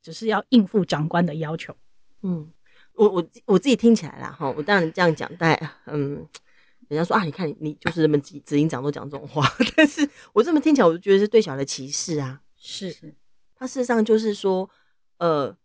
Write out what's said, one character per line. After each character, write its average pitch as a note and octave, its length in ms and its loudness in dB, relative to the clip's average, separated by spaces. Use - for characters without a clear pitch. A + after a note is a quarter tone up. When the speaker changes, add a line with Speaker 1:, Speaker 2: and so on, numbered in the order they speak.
Speaker 1:
只 - 100 -20
是 - 160 -10
要 G#3 220 0
应 A3+ 160 6
付 F#3+ 180 0
长 D3+ 240 -2
官 F3 180 0
的 D3+ 100 -4
要 D#3+ 200 -6
求。 - 200 -12
Speaker 2:
嗯， E3 280 -6
我， - 140 4
我， F3+ 200 0
我 F#3+ 140 4
自 C4+ 100 -2
己 B3 60 6
听 A#3 200 6
起 F3 100 -2
来 C#3 140 -16
啦， - 180 -14
哈， C#3 200 -4
我 D3+ 60 -4
当 G3+ 160 2
然 D#3+ 120 0
这 F#3 100 -2
样 E3 140 4
讲， - 200 -8
大 E3 180 2
概， D3 180 -6
嗯， C#3+ 400 -6
人 D3 100 -6
家 D#3+ 60 0
说 F3 120 -2
啊， G#3+ 80 2
你 D#3+ 60 -6
看 E3 180 -6
你 D3+ 200 -8
就 - 120 -4
是 E3 100 -2
这 D#3 80 6
么 D3+ 100 2
指-， C#3+ 260 -14
指 D3 140 0
引 D#3 80 2
长 C#3+ 140 -6
都 C#3+ 100 -4
讲 C#3+ 180 -10
这 D3 60 -14
种 C#3+ 120 -14
话， C#3 200 0
<laughs> - 160 -4
但 D#4 100 6
是 D4 220 -2
我 G#3 80 4
这 E4 100 2
么 D4+ 80 2
听 D4+ 140 2
起 C4+ 80 4
来， F3+ 60 6
我 E3 60 4
就 E3+ 40 -6
觉 G3 160 2
得 G3 60 6
是 G#3 80 0
对 A3 140 4
小 F3 100 -2
孩 C3+ 60 -8
的 C#3 80 -4
歧 C3+ 240 -10
视 D#3 280 -6
啊。 C3+ 240 -8
Speaker 1:
是。 - 380 -12
Speaker 2:
他 B3+ 120 -10
事 - 60 -12
实 B3+ 120 -2
上 A#3 180 2
就 A3 140 4
是 A3 160 0
说， F#3+ 360 -2
呃， D3+ 460 0